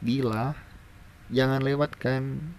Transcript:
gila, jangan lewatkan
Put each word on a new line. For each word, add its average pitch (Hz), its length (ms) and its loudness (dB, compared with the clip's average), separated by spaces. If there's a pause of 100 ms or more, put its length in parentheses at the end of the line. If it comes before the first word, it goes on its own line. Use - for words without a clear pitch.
gila, 120 480 2 (800)
jangan 135 320 4
lewatkan 135 920 0